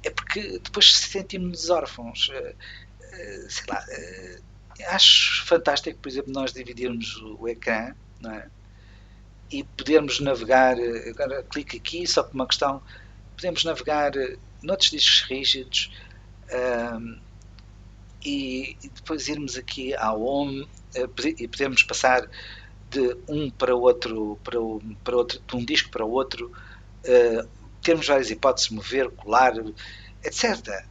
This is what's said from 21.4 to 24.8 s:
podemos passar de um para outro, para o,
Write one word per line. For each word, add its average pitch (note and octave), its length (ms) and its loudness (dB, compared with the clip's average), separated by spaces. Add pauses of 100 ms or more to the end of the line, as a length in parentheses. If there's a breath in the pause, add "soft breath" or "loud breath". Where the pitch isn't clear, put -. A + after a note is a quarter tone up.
podemos C3+ 360 0
passar B2+ 460 2 (640 loud breath)
de B2 260 0 (120)
um D3 220 -4
para B2 260 2
outro, A2+ 680 2
para A#2+ 180 -4
o, A2+ 200 -4 (240)